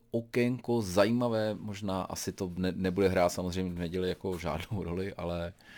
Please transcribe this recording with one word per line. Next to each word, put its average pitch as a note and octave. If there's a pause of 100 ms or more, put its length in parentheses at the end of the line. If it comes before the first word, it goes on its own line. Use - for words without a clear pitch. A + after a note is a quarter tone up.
(100)
okénko, A#2+
zajímavé, G#2+
možná G2
asi F#2
to F2+
ne-, F#2
nebude F#2
hrát F2+
samozřejmě F2+
v F2
neděli F2+
jako F2+
žádnou E2+
roli, F#2
ale, E2+ (260)